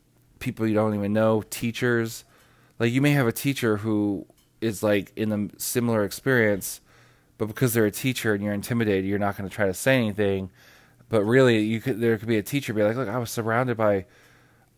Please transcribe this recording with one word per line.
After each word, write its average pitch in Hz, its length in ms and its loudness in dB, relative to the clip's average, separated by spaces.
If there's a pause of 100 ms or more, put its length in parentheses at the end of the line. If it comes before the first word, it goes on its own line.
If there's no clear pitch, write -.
(400)
people 110 260 -4
you 110 80 2
don't 107 220 2
even 101 180 -2
know, 110 360 2
teachers. 117 760 -2 (540)
Like, 117 120 0
you 131 100 2
may 147 100 4
have 139 160 4
a 117 40 2
teacher 120 460 0
who 104 480 -2 (360)
is, 107 200 -4
like, 104 340 0
in 110 160 -2
a 104 280 -4
similar 117 440 0
experience, 107 800 0 (560)
but 110 100 -4
because 113 260 0
they're 113 120 4
a 101 60 2
teacher 120 420 -2
and 101 100 -2
you're 104 100 -2
intimidated, 101 520 0
you're 101 140 -2
not 101 180 -2
gonna 98 120 -8
try 104 180 -2
to 92 60 0
say 131 240 2
anything. 98 520 0 (600)
But 110 140 2
really, 120 360 6
you 110 200 0
could, 113 220 -4
there 113 160 2
could 107 100 -10
be 113 100 2
a 101 60 -2
teacher 131 300 -4
be 107 100 2
like, 107 120 2
"Look, 127 120 -4
I 117 120 -4
was 113 120 -6
surrounded 117 460 -2
by, 104 280 2 (720)